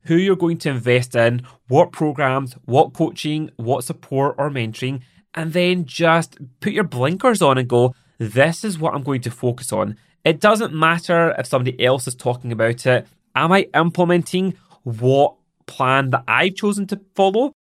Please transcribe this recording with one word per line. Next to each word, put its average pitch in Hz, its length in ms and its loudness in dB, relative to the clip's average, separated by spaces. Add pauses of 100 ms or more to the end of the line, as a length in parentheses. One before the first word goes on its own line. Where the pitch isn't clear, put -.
who 165 120 0
you're 190 200 2
going 170 240 -2
to 160 100 -4
invest 123 460 0
in, 120 260 2 (260)
what 165 240 2
programs, 135 640 -2 (100)
what 147 280 2
coaching, 156 640 -4
what 127 280 -4
support 139 540 -4
or 147 120 -2
mentoring, 127 520 -6 (320)
and 160 200 -6
then 180 320 0
just 165 520 0 (220)
put 208 140 -4
your 208 100 0
blinkers 175 580 0
on 135 160 4
and 127 100 -2
go, 123 280 2 (240)
"This 123 440 0
is 202 140 -6
what 156 160 -2
I'm 139 100 -6
going 135 180 -4
to 117 100 -6
focus - 400 -6
on." 101 240 -2 (280)
It 165 160 2
doesn't 214 340 2
matter 165 640 2
if 127 100 -6
somebody 127 360 -2
else 127 240 2
is 127 80 -10
talking 120 360 -6
about 113 340 -2
it. 127 220 2 (280)
Am 156 160 2
I 196 240 4
implementing 175 800 0 (300)
what 131 520 2 (300)
plan 135 460 0
that - 160 0
I've 156 280 2
chosen 202 320 -2
to 202 120 -6 (160)
follow? 190 380 2 (200)